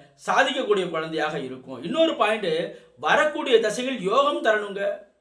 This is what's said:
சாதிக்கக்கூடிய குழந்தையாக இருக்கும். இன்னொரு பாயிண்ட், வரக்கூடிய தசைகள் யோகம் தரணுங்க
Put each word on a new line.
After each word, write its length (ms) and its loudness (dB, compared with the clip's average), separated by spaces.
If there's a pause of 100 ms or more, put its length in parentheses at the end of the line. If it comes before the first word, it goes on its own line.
(240)
சாதிக்கக்கூடிய 680 2
குழந்தையாக 500 -4
இருக்கும். 440 -12
இன்னொரு 320 2
பாயிண்ட், 360 0 (480)
வரக்கூடிய 600 2
தசைகள் 500 -2
யோகம் 360 2
தரணுங்க 380 0 (380)